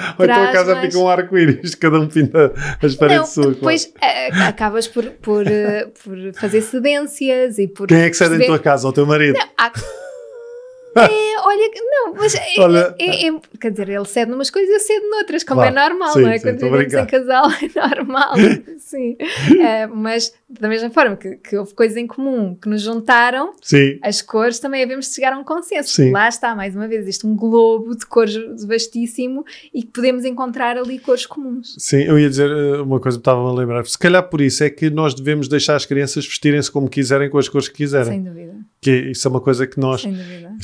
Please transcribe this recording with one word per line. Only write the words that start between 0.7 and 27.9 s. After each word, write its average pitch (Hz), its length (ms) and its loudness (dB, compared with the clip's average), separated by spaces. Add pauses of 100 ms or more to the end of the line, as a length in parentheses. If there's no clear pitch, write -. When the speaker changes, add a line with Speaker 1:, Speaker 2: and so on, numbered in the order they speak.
Speaker 2:
mais 180 120 -2
Speaker 1:
fica 175 120 -2
um 185 80 4
arco-íris, 180 680 2
cada 160 260 2
um 156 80 -2
pinta 151 460 2 (280)
as 143 120 2
paredes 147 240 4
Speaker 2:
Não, 156 80 0 (180)
Speaker 1:
suas, 139 100 2
Speaker 2:
depois, 320 300 0
Speaker 1:
claro. - 320 -2
Speaker 2:
eh, - 120 -6 (200)
acabas 214 400 -2
por, 233 220 -4
por, 208 360 -2
eh, 208 420 -2 (140)
por 190 140 -14 (160)
fazer 214 300 -2
cedências 262 960 -2
e 196 100 0
por 196 180 -10
Speaker 1:
Quem 165 140 6
é 170 80 4
que 170 80 -4
cede 170 200 4
em - 20 2
Speaker 2:
perceber 165 180 4
Speaker 1:
tua - 20 2
casa? 139 300 2
O 131 60 0
teu 143 100 4
marido? 147 340 4
Speaker 2:
Não, - 80 -2 (120)
há - 120 2 (1300)
É, 427 480 4
olha, 415 260 2
que, 440 100 -12
não, 480 340 0
mas 427 200 0
é, - 60 -4 (180)
Speaker 1:
Olha 339 400 6
Speaker 2:
é, 339 60 -4 (220)
é, - 20 0
é, 311 40 -2 (280)
quer 226 100 -4
dizer, 196 200 -6
ele 202 160 -4
cede 233 220 -2
numas 269 220 -4
coisas 381 200 0
e 415 40 4
eu 415 60 2
cedo 415 280 -2
noutras, 415 360 -2
como 262 160 2
Speaker 1:
Claro. - 160 4
Speaker 2:
é 285 120 4
normal, 339 260 -2
Speaker 1:
Sim, 135 80 6
Speaker 2:
não 120 80 6
é? 226 80 0
Speaker 1:
sim, 220 60 -14
Speaker 2:
Quando - 120 0
Speaker 1:
estou 123 120 -2
a 127 40 -2
Speaker 2:
vivemos 139 220 2
em - 20 0
Speaker 1:
brincar. 262 240 0
Speaker 2:
casal 254 260 2
<laughs> 311 160 -2
é - 340 -2
normal, 262 380 -2 (440)
sim. 240 380 -8 (440)
Eh, 220 260 2
mas 220 480 -4 (140)
da 214 200 -6
mesma 226 220 -4
forma 233 260 2
que, 196 200 -12
que - 200 -8
houve 202 180 -8
coisas 226 220 2
em 233 120 -6
comum 233 520 -4
que - 80 -8
nos 214 140 -2
juntaram, 240 800 0
Speaker 1:
Sim. 139 400 2
Speaker 2:
as 208 180 -2
cores 233 380 -2
também 269 240 -4
havemos 262 260 -6
de - 60 -10
chegar 262 180 0
a 269 60 -6
um 277 60 -12
consenso. 311 460 -6
Speaker 1:
Sim. 131 200 4
Speaker 2:
Lá 202 180 2
está, 233 280 -4
mais 196 180 -8
uma 214 140 -6
vez, 220 180 -4
isto 196 180 -8
é 214 60 -2
um 214 60 0
globo 226 600 2